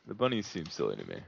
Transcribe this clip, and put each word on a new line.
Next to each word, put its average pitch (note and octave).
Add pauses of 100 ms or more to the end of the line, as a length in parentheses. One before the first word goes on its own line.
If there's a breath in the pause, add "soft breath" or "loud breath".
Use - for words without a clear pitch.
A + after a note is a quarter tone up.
The G#2+
bunnies A#2
seem E2
silly G#1
to G1+
me. G1+ (100)